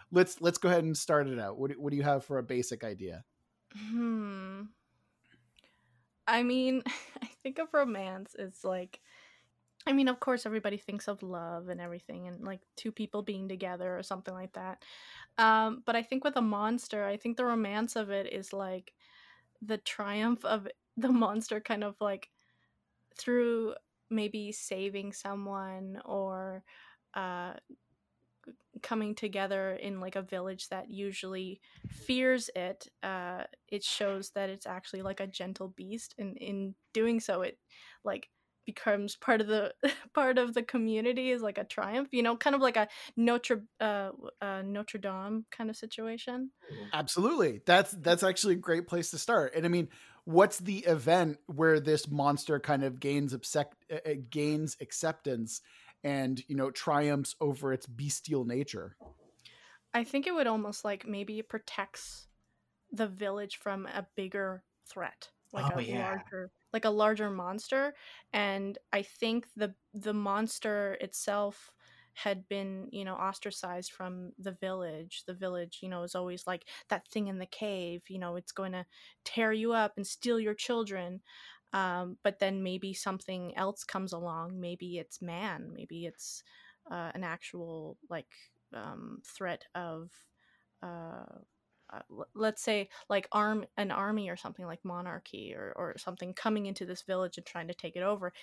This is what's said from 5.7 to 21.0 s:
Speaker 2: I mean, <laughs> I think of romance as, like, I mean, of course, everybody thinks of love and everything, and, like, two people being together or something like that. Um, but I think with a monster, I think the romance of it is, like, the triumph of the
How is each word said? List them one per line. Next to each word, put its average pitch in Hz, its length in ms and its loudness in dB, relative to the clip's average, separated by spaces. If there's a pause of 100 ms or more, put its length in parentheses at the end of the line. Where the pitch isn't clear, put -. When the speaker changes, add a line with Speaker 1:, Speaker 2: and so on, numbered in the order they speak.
Speaker 2:
I 233 180 6
mean, 254 420 4
<laughs> - 360 -8
I 240 40 -10 (160)
think 269 160 -6
of 320 160 -4
romance 196 600 0
as, 190 280 -10
like, 185 360 -4 (840)
I 302 60 6
mean, 269 160 8
of 254 120 2
course, 247 260 2
everybody 214 320 0
thinks 208 300 -6
of 202 140 -4
love 175 460 -6
and 175 120 -6
everything, 175 480 -10
and, 180 160 -12
like, 190 160 -8 (160)
two 220 160 -6
people 208 300 -4
being 190 260 -4
together 180 500 -4
or 180 40 -6
something 185 300 -6
like 185 220 -10
that. 185 280 -8 (540)
Um, 220 480 6
but 233 120 4
I 233 60 4
think 262 220 -2
with 285 120 4
a 254 60 4
monster, 214 600 2
I 202 140 0
think 233 180 -4
the 247 80 2
romance 226 520 2
of 214 140 0
it 196 220 0
is, 196 200 -6
like, 185 420 -6 (640)
the 214 180 -2
triumph 214 640 0
of 208 240 0 (280)
the 240 160 2